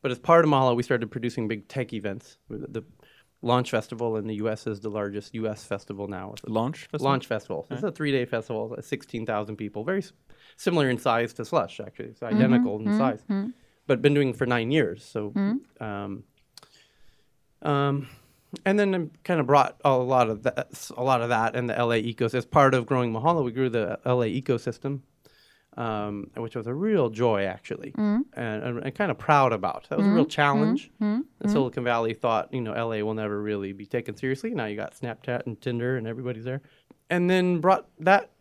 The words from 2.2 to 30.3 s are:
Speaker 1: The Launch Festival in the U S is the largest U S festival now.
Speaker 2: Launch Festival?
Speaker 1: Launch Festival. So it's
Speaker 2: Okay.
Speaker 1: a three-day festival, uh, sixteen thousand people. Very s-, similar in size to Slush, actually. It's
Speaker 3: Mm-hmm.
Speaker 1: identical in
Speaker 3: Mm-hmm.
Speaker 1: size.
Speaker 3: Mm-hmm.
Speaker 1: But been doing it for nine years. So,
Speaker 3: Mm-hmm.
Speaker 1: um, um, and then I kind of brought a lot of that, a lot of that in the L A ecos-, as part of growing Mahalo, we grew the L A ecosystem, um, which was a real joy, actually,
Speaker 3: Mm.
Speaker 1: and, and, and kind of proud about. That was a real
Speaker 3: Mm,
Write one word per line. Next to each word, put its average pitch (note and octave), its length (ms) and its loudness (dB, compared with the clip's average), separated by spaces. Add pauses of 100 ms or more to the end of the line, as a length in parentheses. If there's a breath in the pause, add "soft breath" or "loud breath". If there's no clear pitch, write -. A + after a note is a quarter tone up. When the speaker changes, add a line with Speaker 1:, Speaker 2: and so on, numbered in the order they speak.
Speaker 1:
The A2 320 -8 (580 soft breath)
Launch B2 300 2
Festival A2+ 460 -2
in G#2 100 -4
the A2 100 -6
U G#2+ 120 -4
S G#2+ 180 -6
is G#2 140 -6
the A2 100 -8
largest G2+ 440 -6
U A2 140 -6
S G#2 160 -8
festival G2 440 -8
now. F#2+ 260 -10 (120)
Speaker 2:
Launch A2+ 360 -2
Festival? D3 240 -8
Speaker 1:
Launch C3+ 200 2
Festival. F#2+ 420 -6
So - 60 -8
it's C3 100 -6
Speaker 2:
Okay. G3 80 -2
Speaker 1:
a - 0 -
three-day C#3 340 0
festival, A2+ 500 -6
uh, - 60 -10
sixteen - 440 -8
thousand G#2+ 300 -4
people. G#2 280 -8
Very F#3 140 -2
s-, - 140 -8 (440 soft breath)
similar D#3 340 2
in A#2+ 80 0
size A#2 360 2
to A#2 100 -8
Slush, - 360 -2
actually. G#2+ 300 -12
It's - 100 -20
Speaker 3:
Mm-hmm. A2+ 160 -2
Speaker 1:
identical B2 440 4
in A2+ 60 -4
Speaker 3:
Mm-hmm. G#3 120 2
Speaker 1:
size. - 220 0 (100)
Speaker 3:
Mm-hmm. G3+ 200 -2 (360 soft breath)
Speaker 1:
But B2+ 160 2
been C#3+ 120 4
doing C#3 160 2
it A2 60 -6
for C3 100 0
nine A#2+ 260 0
years. A2 320 0
So, G#2 260 -6
Speaker 3:
Mm-hmm. G3+ 540 -2
Speaker 1:
um, G2+ 400 -8 (1400 soft breath)
um, C#3+ 460 0 (580 loud breath)
and G3+ 120 4
then G3 160 2
I F3 120 -2 (180)
kind E3+ 160 2
of B2 60 0
brought C#3 380 4
a C3+ 120 4
lot B2+ 320 4
of G#2+ 140 -4
that, - 540 -6
a A#2+ 60 -4
lot B2+ 200 4
of A#2 80 -2
that A2+ 240 2
in B2 120 -2
the A#2 120 -2
L A#2 140 2
A A2+ 100 2
ecos-, A#2 320 -2
as A#2+ 100 0
part C#3 300 6
of A#2+ 120 0
growing B2 260 0
Mahalo, C#3+ 320 0
we A#2+ 80 -4
grew C3 180 0
the A2 340 -2
L B2+ 180 2
A A2+ 200 -2
ecosystem, C3 580 -4 (760 soft breath)
um, G#2 600 -6
which A#2 180 -8
was A2+ 120 -6
a B2 80 -6
real F3 340 2
joy, A2 360 2
actually, - 480 -8
Speaker 3:
Mm. G#3+ 320 0 (100)
Speaker 1:
and, G#2+ 280 -4
and, A#2+ 220 -4
and C3+ 100 -6
kind G3 160 -2
of A#2 80 -2
proud C#3 340 6
about. F#2+ 360 -4
That - 100 -2
was G3+ 80 4
a G3 40 6
real A#3+ 160 6
Speaker 3:
Mm, D#4 40 -12